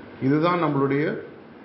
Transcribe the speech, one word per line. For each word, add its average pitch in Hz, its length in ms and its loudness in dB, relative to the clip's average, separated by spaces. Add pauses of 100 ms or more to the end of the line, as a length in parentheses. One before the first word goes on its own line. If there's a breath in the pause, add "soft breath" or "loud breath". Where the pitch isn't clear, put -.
(220)
இதுதான் 156 400 2
நம்மளுடைய 143 560 0 (460)